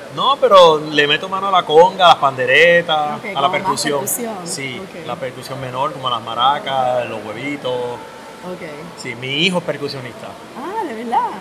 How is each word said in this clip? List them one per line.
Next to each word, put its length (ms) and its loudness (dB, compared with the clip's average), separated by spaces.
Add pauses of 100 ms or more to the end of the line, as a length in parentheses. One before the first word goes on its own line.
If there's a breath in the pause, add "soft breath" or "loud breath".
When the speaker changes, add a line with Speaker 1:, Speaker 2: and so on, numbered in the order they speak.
(160)
Speaker 1:
No, 220 0
pero 420 8
le 280 0
meto 220 0
mano 200 -4
a 20 -2
la 120 4
conga, 420 6
a 40 10
las 80 8
panderetas, 1000 4
Speaker 2:
Ok, 60 -12
Speaker 1:
a 20 -10
la 80 -8
Speaker 2:
como 60 -2
más 100 2
Speaker 1:
percusión. 480 -2
Speaker 2:
percusión. 360 -6 (120)
Speaker 1:
Sí, 340 -8
Speaker 2:
Ok. 240 -14
Speaker 1:
la 120 -6
percusión 440 -10
menor, 320 -4
como 160 -6
las 140 -4
maracas, 840 0
los 160 -8
huevitos. 500 -6
Speaker 2:
Ok. 880 -10 (400)
Speaker 1:
Sí, 100 -8
mi 320 -2
hijo 140 0
es 60 -8
percusionista. 640 -8 (280)
Speaker 2:
Ah, 300 -8
¿de 80 -10
verdad? 320 -4 (140)